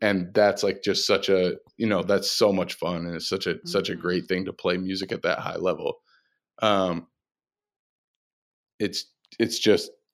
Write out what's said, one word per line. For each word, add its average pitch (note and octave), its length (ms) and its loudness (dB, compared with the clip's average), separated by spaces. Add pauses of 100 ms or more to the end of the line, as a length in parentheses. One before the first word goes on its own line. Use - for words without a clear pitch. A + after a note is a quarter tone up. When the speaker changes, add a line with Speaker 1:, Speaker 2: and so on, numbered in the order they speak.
Speaker 1:
and G2 320 0
that's, G#2 300 4
like, G2 180 -2
just F#2+ 240 0
such G2 240 2
a, F#2 280 2 (200)
you A2+ 80 -2
know, G2+ 160 2
that's F#2+ 300 0
so G#2 200 4
much F2+ 220 -2
fun. E2+ 320 -4
And E2+ 100 -6
it's - 140 -8
such G2 180 -4
a, E2 180 -2
such G2 240 -2
a - 40 -6
Speaker 2:
Mm-hmm. F2 80 -8
Speaker 1:
great F2+ 260 -2
thing F#2 180 -2
to F#2 80 -8
play F2+ 240 -2
music F#2+ 340 -6
at - 100 -6
that - 180 0
high F2 180 -6
level. E2 420 -2 (640)
Um, F#2+ 440 0 (1700)
it's, - 260 -4 (340)
it's - 200 0
just G#2 320 4 (220)